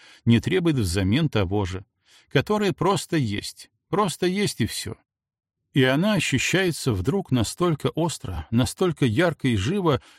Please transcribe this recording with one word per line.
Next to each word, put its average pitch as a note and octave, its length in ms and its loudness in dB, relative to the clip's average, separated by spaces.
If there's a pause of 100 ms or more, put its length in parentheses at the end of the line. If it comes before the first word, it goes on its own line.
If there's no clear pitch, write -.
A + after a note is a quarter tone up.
(260)
не A#2 160 6
требует E3 340 0
взамен G2+ 540 2
того G2+ 340 0
же, F#2 220 -8 (420)
которая G3+ 460 0
просто F3 420 -2
есть, A2 540 -4 (200)
просто F#3 360 -2
есть F#3 340 -2
и A#2 60 0
всё. - 320 -8 (760)
И C3+ 100 4
она D3+ 300 2
ощущается D#3+ 800 0
вдруг C#3 380 -2
настолько C#3 560 0
остро, G#2 640 -6
настолько C#3+ 540 0
ярко C#3 420 0
и A#2+ 80 2
живо, D3+ 460 0 (180)